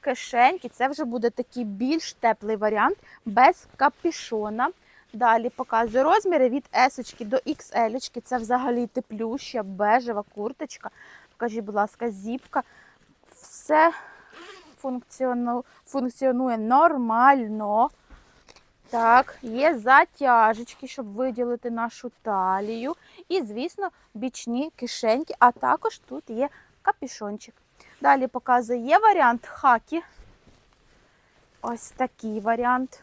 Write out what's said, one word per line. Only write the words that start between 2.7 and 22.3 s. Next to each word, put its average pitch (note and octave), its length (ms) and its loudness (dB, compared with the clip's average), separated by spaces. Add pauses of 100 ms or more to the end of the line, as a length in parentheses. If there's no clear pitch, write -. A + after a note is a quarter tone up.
без B3 420 4 (100)
капюшона. A#3+ 920 -2 (420)
Далі A3+ 380 2
показую A#3 540 0
розміри E4+ 440 4
від C4 160 -2 (100)
есочки B3 500 0
до G#3+ 200 -2
ікселечки. - 760 -4
Це - 160 -8
взагалі A#3+ 500 -2
теплюща, A3+ 760 -8
бежева G#3 640 -2 (100)
курточка. A#3 560 -10 (460)
Покажіть, A3+ 280 -6
будь G3+ 100 -10
ласка, G#3+ 360 -2
зіпка. A3 520 -6 (720)
Все - 600 2 (920)
функціону-, B3 800 -4 (220)
функціонує B3+ 720 -2
нормально. A#3 1300 4 (1000)
Так, A#3+ 520 4
є C4 360 0
затяжечки, A#3+ 1080 2
щоб B3 200 -12
виділити A#3+ 640 -4
нашу A#3 400 -8 (120)
талію. G#3 720 -2 (340)